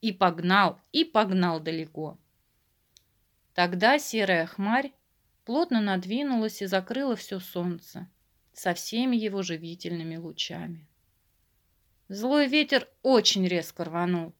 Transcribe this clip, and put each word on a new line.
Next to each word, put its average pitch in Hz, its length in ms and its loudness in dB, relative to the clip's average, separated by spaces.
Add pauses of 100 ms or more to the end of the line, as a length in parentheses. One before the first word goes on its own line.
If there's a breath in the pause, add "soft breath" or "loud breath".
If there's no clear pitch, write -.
И 226 100 0
погнал, 180 680 2 (100)
и 320 140 2
погнал 185 560 2
далеко. 160 560 -8 (1400)
Тогда 180 440 4
серая 190 480 0
хмарь 226 460 -2 (580)
плотно 254 320 2
надвинулась 220 800 -2
и 196 60 -6
закрыла 220 480 -2
всё - 240 -8
солнце 175 680 -8 (460)
со 175 220 -2
всеми 240 400 -2
его 202 260 -2
живительными 165 760 -8
лучами. 165 720 -10 (1200)
Злой 254 380 2
ветер 294 420 2 (140)
очень 214 460 4
резко 175 360 -2
рванул. 170 560 -2